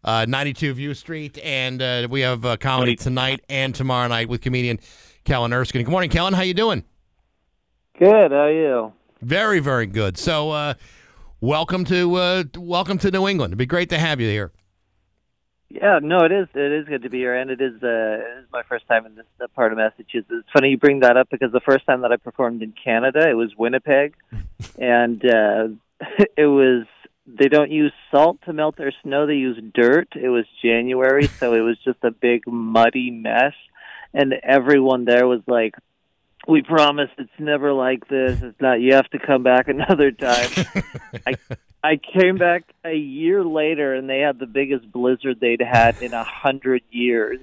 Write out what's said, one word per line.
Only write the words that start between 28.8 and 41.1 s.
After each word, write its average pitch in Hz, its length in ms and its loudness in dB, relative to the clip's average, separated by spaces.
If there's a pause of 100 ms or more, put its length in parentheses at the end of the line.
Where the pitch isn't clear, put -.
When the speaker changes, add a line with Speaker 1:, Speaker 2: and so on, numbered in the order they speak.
Speaker 2:
snow. 143 220 -2
They 147 100 0
use 127 260 -2 (120)
dirt. 127 420 4
It 127 140 -4
was 120 160 0 (160)
January, 127 680 2
so 120 260 -2
it 113 80 2
was 113 220 -2
just 127 200 -4
a 120 80 0
big 120 360 -2
muddy 117 640 0
mess. 117 420 -2 (600)
And 139 200 0 (100)
everyone 131 640 4
there 120 200 4
was 123 220 0
like, 117 260 0 (720)
"We 156 140 4
promise 147 560 2
it's 123 220 -12
never 147 340 0
like 131 360 -2
this. 131 320 -2
It's 123 200 -14
not, 127 200 2
you 127 140 4
have 135 160 4
to - 80 -6
come 131 240 0
back 127 240 4
<laughs> - 20 -10
another 143 420 2
time." 123 380 0 (420)
Speaker 1:
<laughs> - 340 -14